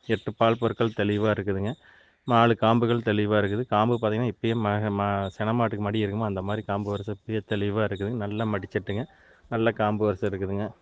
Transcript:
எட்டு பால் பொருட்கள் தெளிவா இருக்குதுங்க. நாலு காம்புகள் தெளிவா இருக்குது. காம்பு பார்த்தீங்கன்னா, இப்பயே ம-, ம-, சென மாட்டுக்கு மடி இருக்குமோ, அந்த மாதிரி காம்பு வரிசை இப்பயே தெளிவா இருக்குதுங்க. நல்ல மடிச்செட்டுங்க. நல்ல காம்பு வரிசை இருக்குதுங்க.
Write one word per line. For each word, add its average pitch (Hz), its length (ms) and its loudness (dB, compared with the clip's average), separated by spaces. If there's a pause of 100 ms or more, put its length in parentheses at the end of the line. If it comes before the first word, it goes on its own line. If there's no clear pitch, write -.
எட்டு 110 240 -2
பால் 117 260 2
பொருட்கள் 113 380 0
தெளிவா 104 340 2
இருக்குதுங்க. 101 440 -2 (520)
நாலு 117 300 6
காம்புகள் 117 500 2
தெளிவா 107 320 2
இருக்குது. 104 280 0
காம்பு 113 280 2
பார்த்தீங்கன்னா, 113 380 0
இப்பயே 113 220 -2
ம-, 104 380 0
ம-, 101 360 0
சென 110 260 -4
மாட்டுக்கு 110 300 0
மடி 104 160 -2
இருக்குமோ, 104 240 -2
அந்த 98 180 -2
மாதிரி 104 200 -4
காம்பு 101 280 -4
வரிசை 101 240 -6
இப்பயே 110 340 -6
தெளிவா 104 360 0
இருக்குதுங்க. 101 340 -4
நல்ல 104 280 -4
மடிச்செட்டுங்க. 101 560 -4 (480)
நல்ல 113 220 0
காம்பு 107 320 0
வரிசை 104 240 0
இருக்குதுங்க. 98 360 -4 (180)